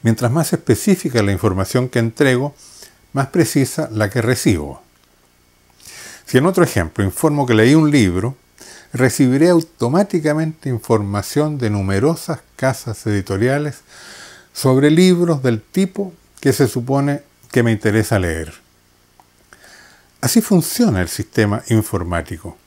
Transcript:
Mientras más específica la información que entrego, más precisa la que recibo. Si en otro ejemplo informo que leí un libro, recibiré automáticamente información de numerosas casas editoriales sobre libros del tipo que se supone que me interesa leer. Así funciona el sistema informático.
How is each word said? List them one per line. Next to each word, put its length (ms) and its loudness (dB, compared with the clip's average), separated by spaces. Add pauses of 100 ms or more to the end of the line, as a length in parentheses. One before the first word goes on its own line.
Mientras 280 0
más 220 -2
específica 680 0
la 100 0
información 560 -2
que 100 -4
entrego, 560 0 (580)
más 140 -2
precisa 680 -2
la 160 0
que 140 -2
recibo. 600 -2 (1400)
Si 120 2
en 80 2
otro 180 2
ejemplo 400 -2
informo 420 0
que 80 2
leí 200 6
un 160 4
libro, 460 2 (560)
recibiré 560 2
automáticamente 1200 -2
información 920 -2
de 120 -2
numerosas 720 -2 (160)
casas 500 -4
editoriales 760 -2 (720)
sobre 380 2
libros 520 2
del 200 0
tipo 500 -4 (280)
que 120 2
se 160 2
supone 540 -2 (280)
que 120 2
me 100 2
interesa 460 0
leer. 360 -4 (1700)
Así 200 2
funciona 600 0
el 80 -2
sistema 600 -2
informático. 880 -4 (100)